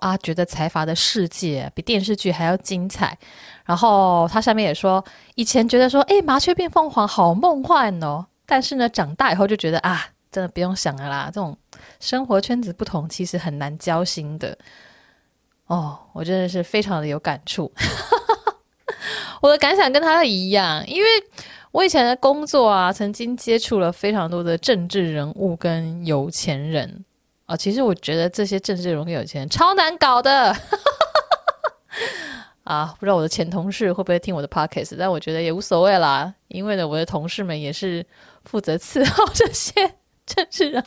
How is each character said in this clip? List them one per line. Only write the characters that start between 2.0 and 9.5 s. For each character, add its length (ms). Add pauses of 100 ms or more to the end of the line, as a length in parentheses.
视 100
剧 160
还 140
要 140
精 320
彩。” 280 (460)
然 140
后 520
他 120
下 120
面 120
也 80
说 280 (340)
：“以 100
前 220
觉 120
得 100
说， 120
诶， 200
麻 160
雀 160
变 160
凤 220
凰 160
好 260
梦 300
幻 400
哦， 220 (200)
但 160
是 140
呢， 140
长 260
大 160
以 40
后 120
就 80